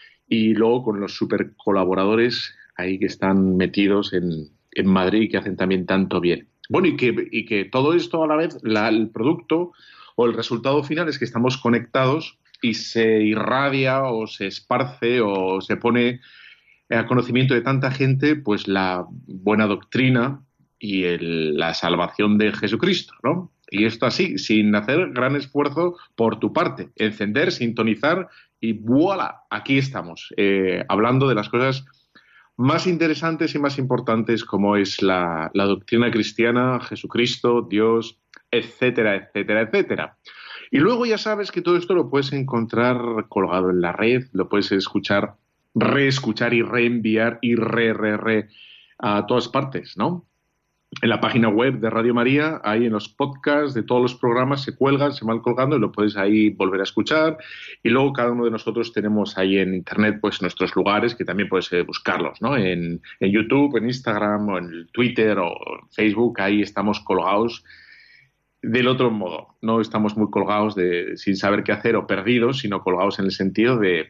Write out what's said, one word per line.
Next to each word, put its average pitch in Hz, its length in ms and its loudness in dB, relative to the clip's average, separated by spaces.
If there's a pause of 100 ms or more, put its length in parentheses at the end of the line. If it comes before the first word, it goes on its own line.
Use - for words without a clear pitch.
(280)
y 110 240 4
luego 117 320 2
con 104 160 -2
los 95 160 -6
super 98 400 -2
colaboradores 98 1000 0 (220)
ahí 92 220 -4
que 101 80 0
están 95 500 2
metidos 98 560 0
en, 85 380 -4 (220)
en 98 140 -2
Madrid 95 360 4
y 107 80 0
que 101 80 0
hacen 92 180 -6
también 92 300 0
tanto 92 340 0
bien. 85 280 -2 (200)
Bueno, 170 200 2
y - 80 0
que, 120 180 0 (160)
y 110 160 -6
que 101 180 -2
todo 135 300 0
esto 170 280 0
a 156 40 0
la 151 100 0
vez, 165 260 -2
la, 110 280 2
el 110 180 2
producto 165 640 -2 (440)
o 120 100 4
el 113 80 2
resultado 131 500 -2
final 156 240 -4
es 139 100 -4
que 120 60 -4
estamos 123 320 0
conectados 127 840 0 (220)
y 113 140 -2
se 110 480 2
irradia 131 800 0
o 113 240 -4
se 98 220 -8
esparce 123 760 -2
o 95 400 0
se 98 160 -4
pone 120 420 0 (680)
a 117 160 0
conocimiento 127 480 2
de 117 80 2
tanta 135 280 0
gente, 139 460 2
pues, 104 320 -2
la 92 400 -2
buena 104 580 0
doctrina 127 760 0 (360)
y 95 260 -2
el, 85 520 -2
la 82 160 -2
salvación 87 640 0
de 104 160 2
Jesucristo, 113 720 -2
¿no? 175 280 -2 (200)
Y 104 160 2
esto 113 180 -4
así, 160 320 0
sin 107 380 2
hacer 135 380 0
gran 127 220 0
esfuerzo 143 640 -2 (200)
por 113 220 0
tu 107 140 -2
parte. - 440 -4
Encender, 107 540 0
sintonizar 117 800 -2 (320)
y 113 140 -2
¡voilà! 135 760 0
Aquí 135 300 -2
estamos, 98 580 -6
eh, 95 500 2
hablando 123 420 2
de 120 60 2
las 104 140 -2
cosas 131 380 -2 (720)
más 156 280 2
interesantes 160 680 0
y 151 40 -2
más 139 200 -2
importantes 117 640 0
como 101 320 0
es 98 240 0
la, 87 540 0
la 98 100 0
doctrina 113 460 2
cristiana, 120 720 0
Jesucristo, 120 840 0
Dios, 110 580 0 (300)
etcétera, 113 640 0
etcétera, 104 460 -2
etcétera. 110 560 -2 (520)
Y 135 80 2
luego 233 280 4
ya 220 100 0
sabes 208 340 -4
que 170 120 -6
todo 175 160 2
esto 185 160 -2
lo 139 160 0
puedes 139 240 0
encontrar 123 640 0 (320)
colgado 92 400 0
en 90 100 2
la 87 120 0
red, 123 420 0
lo 92 160 -2
puedes 101 220 0
escuchar, 101 640 -2 (380)
reescuchar 120 800 0
y 117 80 2
reenviar 113 800 0
y 117 140 0
re, 110 400 0
re, 107 240 0
re 107 300 0 (500)
a 104 260 0
todas 123 240 0
partes, 135 480 -6
¿no? 165 300 -4 (760)
En 117 80 0
la 104 100 2
página 113 300 2
web 117 320 2
de 110 80 -2
Radio 113 240 0
María, 139 500 0
ahí 110 220 0
en 113 80 0
los 104 160 -4
podcasts 143 640 -2
de 113 100 -2
todos 123 200 2
los 120 120 0
programas, 131 480 0
se - 140 -10
cuelgan, 139 380 2
se 110 100 -10
van 113 160 -2
colgando 131 360 0
y 120 40 2
lo 101 100 0
puedes 104 280 0
ahí 107 320 4
volver 95 300 0
a - 20 2
escuchar. 156 560 0 (440)
Y 117 60 0
luego 135 240 2
cada 120 200 0
uno 120 120 0
de 117 60 2
nosotros 113 420 -4
tenemos 104 460 0
ahí 95 180 4
en 92 180 2
internet, 107 460 0
pues, 98 220 -2
nuestros 90 340 -2
lugares, 101 380 0
que 92 100 -6
también 95 240 -2
puedes, 90 240 -2
eh, 90 80 2
buscarlos, 87 600 -4
¿no? 131 120 -2
En, 87 460 -2 (200)
en 98 120 2
YouTube, 127 460 2
en 107 80 -2
Instagram 104 640 -2
o 92 80 -2
en 85 300 -10
Twitter 110 500 2
o 87 160 -2 (260)
en - 100 -20
Facebook, 110 520 2
ahí 104 180 2
estamos 101 400 -2
colgados 101 640 0 (1000)
del 120 220 0
otro 127 240 2
modo. 92 500 -6
No 113 200 0
estamos 107 360 0
muy 107 140 0
colgados 104 460 0
de, 90 400 -2
sin 98 200 -2
saber 101 280 0
qué 107 80 0
hacer 107 240 0
o 95 100 -2
perdidos, 117 520 0
sino 101 220 -4
colgados 95 380 0
en 98 60 0
el 95 80 0
sentido 110 440 0
de 90 340 0